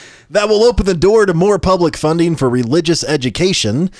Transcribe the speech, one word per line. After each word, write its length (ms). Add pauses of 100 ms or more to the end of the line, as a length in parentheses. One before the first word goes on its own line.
(300)
that 180
will 160
open 220
the 80
door 320
to 80
more 240
public 400
funding 360
for 140
religious 560
education, 960